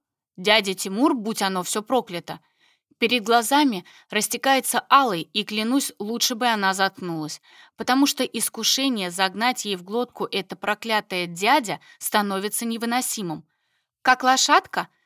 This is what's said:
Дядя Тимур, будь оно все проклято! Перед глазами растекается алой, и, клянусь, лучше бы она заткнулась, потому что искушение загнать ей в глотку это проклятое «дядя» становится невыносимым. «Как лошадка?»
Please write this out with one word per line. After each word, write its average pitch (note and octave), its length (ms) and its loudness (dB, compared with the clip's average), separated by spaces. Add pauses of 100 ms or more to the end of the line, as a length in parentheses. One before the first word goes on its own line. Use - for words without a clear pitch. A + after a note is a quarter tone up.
(380)
Дядя G3+ 380 2
Тимур, A3 400 0
будь A3 260 -4
оно F#3+ 220 0
все G#3+ 180 -4
проклято! F3 580 -4 (640)
Перед A#3 220 0
глазами A#3 600 2 (280)
растекается A#3+ 760 0
алой, A#3+ 360 4 (100)
и, G3+ 100 -2
клянусь, A3+ 540 -2
лучше A3+ 380 -4
бы A3+ 100 -2
она G3+ 300 2
заткнулась, F3+ 680 -4 (340)
потому B3+ 300 2
что C4+ 180 -2
искушение A3+ 840 -2
загнать F#3+ 560 -2
ей G3+ 100 -4
в F3+ 60 -14
глотку A3 440 -4
это F#3+ 300 -6
проклятое G#3 720 -2
«дядя» G3+ 540 0 (180)
становится G3+ 680 -2
невыносимым. A3+ 800 -6 (600)
«Как B3+ 180 4
лошадка?» C4 680 2 (180)